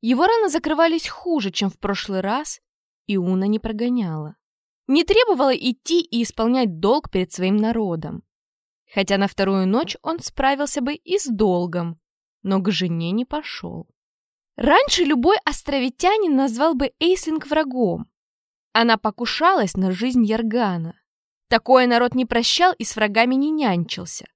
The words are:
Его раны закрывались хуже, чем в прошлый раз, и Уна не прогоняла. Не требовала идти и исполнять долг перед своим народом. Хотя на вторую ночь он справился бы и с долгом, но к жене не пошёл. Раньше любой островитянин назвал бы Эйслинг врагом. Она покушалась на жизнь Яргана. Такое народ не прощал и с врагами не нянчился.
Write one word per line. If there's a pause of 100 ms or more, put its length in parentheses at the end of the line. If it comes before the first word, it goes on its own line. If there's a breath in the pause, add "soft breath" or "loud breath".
Его
раны
закрывались
хуже,
чем
в
прошлый
раз, (440)
и
Уна
не
прогоняла. (500)
Не
требовала
идти
и
исполнять
долг
перед
своим
народом. (680)
Хотя
на
вторую
ночь
он
справился
бы
и
с
долгом, (420)
но
к
жене
не
пошёл. (680)
Раньше
любой
островитянин
назвал
бы
Эйслинг
врагом. (640)
Она
покушалась
на
жизнь
Яргана. (540)
Такое
народ
не
прощал
и
с
врагами
не
нянчился. (100)